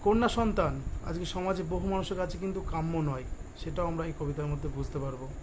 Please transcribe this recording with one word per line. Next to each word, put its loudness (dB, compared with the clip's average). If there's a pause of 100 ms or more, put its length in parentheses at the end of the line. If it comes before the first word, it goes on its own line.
কন্যা 6
সন্তান 4 (240)
আজকে -2
সমাজে 0
বহু 0
মানুষের 0
কাছে 0
কিন্তু -2
কাম্য 0
নয়, 0 (340)
সেটাও -2
আমরা -2
এই -4
কবিতার -2
মধ্যে 0
বুঝতে -2
পারবো। -4 (160)